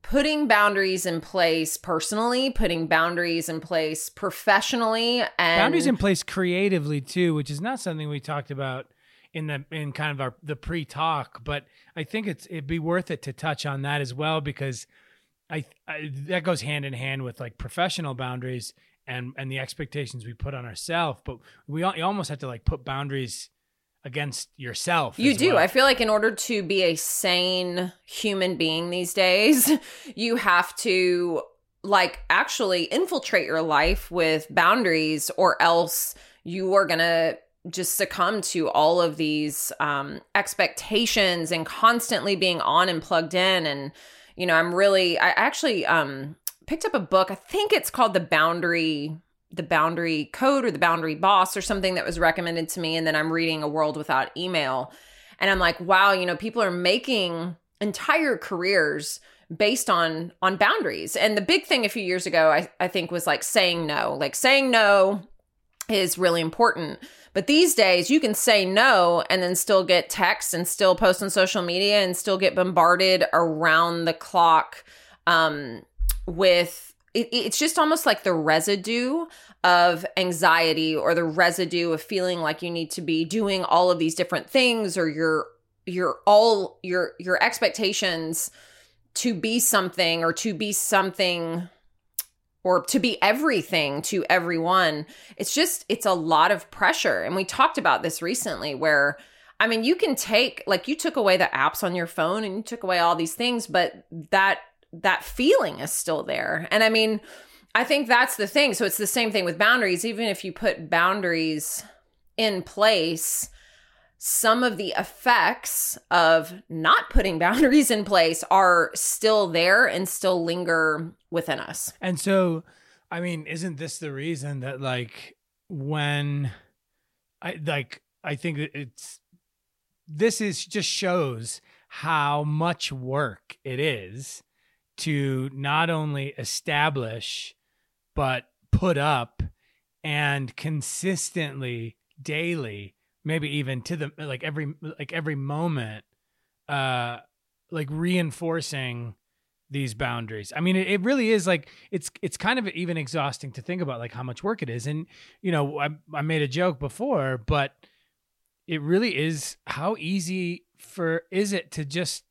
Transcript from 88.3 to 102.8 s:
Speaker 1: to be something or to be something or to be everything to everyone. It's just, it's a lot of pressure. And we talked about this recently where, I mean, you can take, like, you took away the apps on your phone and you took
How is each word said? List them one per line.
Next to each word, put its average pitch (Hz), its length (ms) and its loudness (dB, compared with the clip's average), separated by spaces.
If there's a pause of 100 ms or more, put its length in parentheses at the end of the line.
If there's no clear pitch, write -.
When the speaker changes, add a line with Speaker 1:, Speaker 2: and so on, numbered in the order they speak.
Speaker 1:
to 240 200 -2
be 220 260 -2
something 180 640 2
or 165 100 2
to 208 200 -4
be 208 200 -4
something 175 960 0 (960)
or 180 200 2
to - 160 0
be 220 240 0
everything 180 800 0
to 185 260 -2
everyone. 170 720 2 (320)
It's - 160 -6
just, 330 380 0
it's 233 160 -2
a 196 80 4
lot 165 380 4
of 180 180 -2
pressure. 185 540 0
And 147 120 -4
we 190 80 -2
talked 285 360 0
about 147 240 2
this - 180 -4
recently 151 540 -6
where, 147 420 2 (420)
I 214 60 4
mean, 226 180 0
you 311 120 4
can 339 200 0
take, 226 520 0
like, 185 200 0
you 294 80 -2
took - 200 -4
away 196 220 4
the 180 140 2
apps 139 320 0
on 180 120 -2
your 175 100 -2
phone 180 380 -2
and 196 140 -6
you 226 40 -6
took 233 220 -12